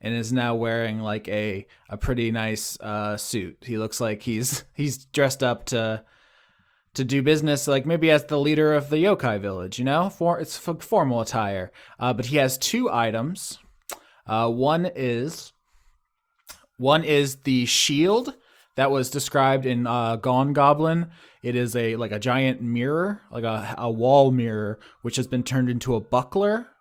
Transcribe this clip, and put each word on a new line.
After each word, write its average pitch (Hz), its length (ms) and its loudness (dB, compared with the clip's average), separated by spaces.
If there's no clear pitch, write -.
and 113 140 -4
is 117 180 -2
now 120 220 0
wearing, 113 440 -2
like, 107 280 -6
a, 104 400 -4
a 104 80 -10
pretty 117 340 -2
nice, 110 480 -4
uh, 104 380 -4
suit. 98 440 -6
He 117 160 -6
looks 110 240 -4
like 107 220 -4
he's, 117 460 -4
<laughs> - 40 -20
he's 147 320 -4
dressed 135 380 0
up 120 220 -2
to, 110 380 -4
to 135 80 -2
do 135 180 0
business, 151 460 2
like, 139 180 0
maybe 160 240 2
as 151 160 6
the 151 140 0
leader 151 340 4
of 143 160 0
the 156 80 0
yokai 156 420 2
village, 95 380 -6
you 123 80 -2
know? 160 240 2
For-, 170 300 0
it's - 180 -8
f-, 160 140 -6
formal 135 400 2
attire. 101 500 -4
Uh, 123 140 0
but 117 120 -4
he 135 120 0
has 135 200 2
two 240 340 -2
items. 117 680 -2
Uh, 113 240 0
one 147 460 2
is, 127 580 -4
one 147 260 4
is 143 340 2
the 127 280 0
shield 190 720 2
that 139 160 2
was 131 180 0
described 135 560 2
in, 120 220 0
uh, 117 280 0
Gone 131 380 2
Goblin. 156 580 4
It 120 120 -2
is 120 200 -2
a, 113 200 0
like, 110 160 -4
a 107 80 -4
giant 127 420 0
mirror, 147 600 -2
like 117 120 -6
a, 110 340 -4
a 120 140 -2
wall 131 400 6
mirror, 110 480 -2
which 120 140 -6
has 127 120 -2
been 123 160 -2
turned 127 260 2
into 123 260 0
a 110 40 2
buckler 202 680 0